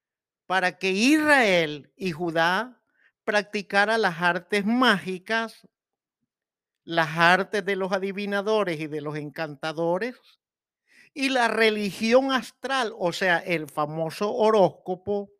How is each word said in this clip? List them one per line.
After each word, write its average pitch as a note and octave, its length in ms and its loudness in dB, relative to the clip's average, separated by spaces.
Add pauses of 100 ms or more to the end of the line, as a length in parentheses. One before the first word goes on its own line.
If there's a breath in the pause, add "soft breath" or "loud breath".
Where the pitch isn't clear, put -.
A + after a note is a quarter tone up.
(460)
para F3+ 320 -2
que F#3+ 140 -2
Israel G#3+ 1040 2
y F#3 160 -6
Judá F3 720 -2 (400)
practicara G#3 760 0
las F3+ 240 -2
artes F3+ 420 0
mágicas, A3 1040 -2 (1160)
las D#3+ 340 0
artes F#3 480 4
de G3 100 -2
los F#3+ 160 -4
adivinadores G3 880 -2
y D#3+ 60 -6
de D3 160 -8
los D3 160 -8
encantadores, D#3+ 1000 -6 (1000 soft breath)
y C4+ 140 -2
la B3 180 2
religión A3 840 2
astral, B3+ 680 -4
o F3 120 -2
sea, F3 280 2
el D#3+ 280 -4
famoso D#3+ 640 -4
horóscopo G3+ 1080 0